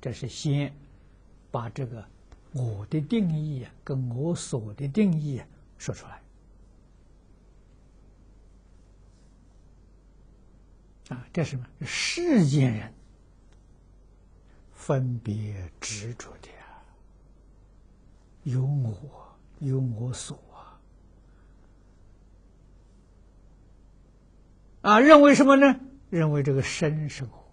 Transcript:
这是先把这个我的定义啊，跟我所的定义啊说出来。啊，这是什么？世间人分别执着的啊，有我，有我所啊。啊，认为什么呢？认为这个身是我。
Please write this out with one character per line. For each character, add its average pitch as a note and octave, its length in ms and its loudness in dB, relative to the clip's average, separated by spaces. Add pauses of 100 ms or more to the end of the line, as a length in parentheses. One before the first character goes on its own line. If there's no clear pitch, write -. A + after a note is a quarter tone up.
这 B2+ 100 -8
是 A#2+ 160 -10
先 C#3+ 480 -4 (720)
把 A#2 180 -8
这 B2+ 180 -10
个 A#2 180 -14 (480)
我 A2 340 -8
的 D#3 140 -4
定 F3+ 300 -2
义 D3+ 320 -6
啊， - 80 -16 (140)
跟 C3 260 -6
我 C#3+ 240 -4
所 A#2 400 -8
的 C#3+ 140 -8
定 E3+ 320 0
义 C#3+ 180 -6
啊 - 80 -14 (320)
说 - 160 -8
出 - 120 -20
来。 - 140 -20 (4000)
啊， B2 220 -14
这 E3 120 -4
是 - 60 -10
什 C3+ 80 -10
么？ B2 80 -12 (160)
世 C4+ 640 0
间 C3+ 260 2
人 G#2+ 200 -8 (1800)
分 C3 480 -4
别 G#2 500 -8 (100)
执 G#2+ 340 -10
着 - 180 -20 (100)
的 - 60 -20 (100)
啊， - 240 -20 (1600)
有 C3 220 -2
我， C3+ 720 -6 (240)
有 C3+ 180 -4
我 B2 340 -6
所 - 240 -12 (160)
啊。 - 280 -20 (4000)
啊， G#3 200 6
认 D4 220 12
为 C#4+ 120 10
什 C#4 100 6
么 C#4 120 8
呢？ C4+ 240 6 (300)
认 D#3+ 220 0
为 D3 100 0
这 C#3+ 100 0
个 C3+ 100 0
身 D3+ 460 -2
是 C3 160 -10
我。 - 280 -18